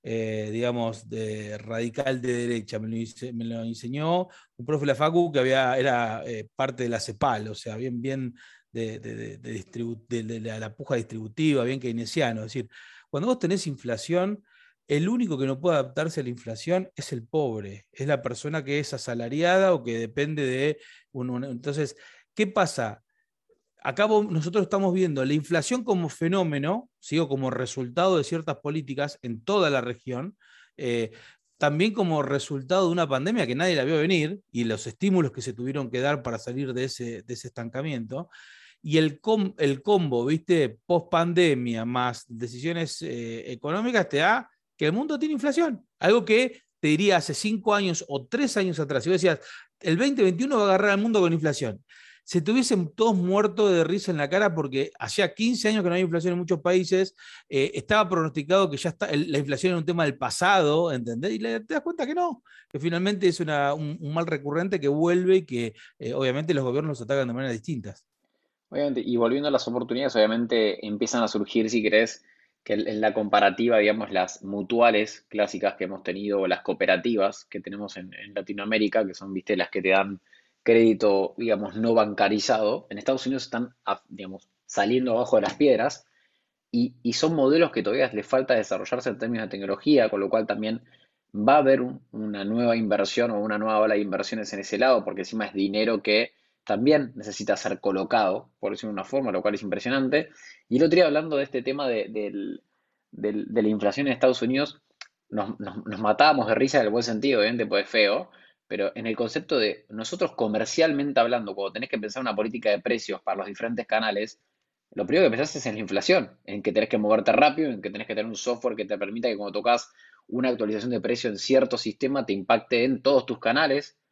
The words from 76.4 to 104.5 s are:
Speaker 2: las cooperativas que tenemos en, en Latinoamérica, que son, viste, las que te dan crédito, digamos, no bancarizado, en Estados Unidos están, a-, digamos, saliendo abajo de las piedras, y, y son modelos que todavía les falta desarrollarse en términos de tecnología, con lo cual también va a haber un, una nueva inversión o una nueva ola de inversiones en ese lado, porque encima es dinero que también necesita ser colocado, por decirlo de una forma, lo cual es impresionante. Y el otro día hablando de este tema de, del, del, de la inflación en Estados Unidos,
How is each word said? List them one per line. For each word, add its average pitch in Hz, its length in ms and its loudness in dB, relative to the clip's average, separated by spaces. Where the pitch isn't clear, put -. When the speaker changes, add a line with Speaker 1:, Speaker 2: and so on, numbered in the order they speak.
Speaker 2:
las - 160 0
cooperativas 98 840 0
que - 140 -12
tenemos 101 360 -10
en, 95 200 -14
en 104 180 -18
Latinoamérica, 104 720 0
que 92 80 -8
son, 98 180 -12
viste, 95 240 -2
las 90 140 -2
que 98 140 -4
te 92 60 2
dan 98 300 2
crédito, 110 760 4
digamos, 101 380 -2
no 113 180 2
bancarizado, 107 960 2
en 104 80 -10
Estados 131 300 -2
Unidos 131 160 -4
están, 123 320 -6
a-, - 240 -2
digamos, 95 400 -16
saliendo 123 460 2
abajo 117 240 2
de 107 80 6
las 98 100 -2
piedras, 139 540 2
y, 120 320 0
y 117 100 0
son 165 220 2
modelos 156 360 4
que 107 120 0
todavía 123 280 2
les 104 140 -4
falta 131 300 2
desarrollarse 110 540 -2
en 101 100 -6
términos 113 260 -4
de 98 60 -10
tecnología, 107 580 2
con 104 100 -2
lo 98 80 0
cual 110 200 0
también 107 340 -4
va 110 220 4
a - 20 8
haber 135 220 4
un, 127 200 -8
una 107 340 -8
nueva 117 300 2
inversión 107 540 0
o 107 120 -2
una 107 180 -2
nueva 107 200 2
ola 110 140 4
de 104 80 2
inversiones 101 520 -4
en 98 80 -6
ese 101 180 -4
lado, 120 260 4
porque 95 160 -6
encima 107 240 -4
es - 80 -14
dinero 104 480 0
que 110 300 2
también 127 500 2
necesita 104 440 -4
ser 101 220 -6
colocado, 101 680 0
por 104 120 -4
decirlo 107 180 -8
de 107 40 -8
una 95 100 -8
forma, 135 280 -2
lo 95 120 -2
cual 104 100 0
es 98 80 -4
impresionante. 127 680 0
Y 123 100 0
el 143 80 6
otro 160 100 4
día 180 100 8
hablando 151 320 0
de 139 60 0
este 135 180 -4
tema 135 260 -4
de, 110 220 -2
del, 101 540 -8
del, 104 420 -4
de 113 80 2
la 107 80 2
inflación 107 380 0
en 131 60 0
Estados 127 280 2
Unidos, 135 400 -2